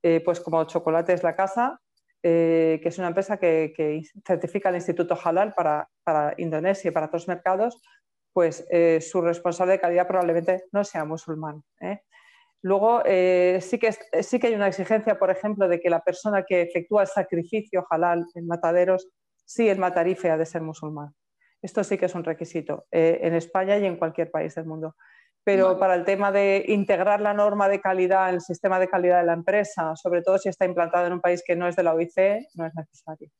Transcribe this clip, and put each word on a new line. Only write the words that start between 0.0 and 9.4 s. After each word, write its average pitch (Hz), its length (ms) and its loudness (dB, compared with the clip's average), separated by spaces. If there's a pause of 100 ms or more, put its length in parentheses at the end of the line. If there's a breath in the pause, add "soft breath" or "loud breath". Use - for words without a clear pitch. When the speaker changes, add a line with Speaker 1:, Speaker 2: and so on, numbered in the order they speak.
Speaker 1:
eh, 165 200 4
pues 170 180 -2
como 160 240 0
Chocolate 165 500 0
es 175 80 -4
la 170 120 0
Casa, 233 460 -2 (420)
eh, 165 600 4
que 170 60 -2
es 170 100 -6
una 180 100 -2
empresa 190 300 -2
que, 160 360 0
que 156 280 -4 (240)
certifica 185 420 -2
el 180 60 0
Instituto 175 480 -2
Halal 190 320 0
para, 156 340 -2 (140)
para 151 340 0
Indonesia 170 520 -2
y 165 40 -4
para 156 140 -2
otros 170 220 -6
mercados, 190 520 -2 (540 soft breath)
pues, 170 360 0
eh, 165 300 4
su 170 220 -4
responsable 170 500 0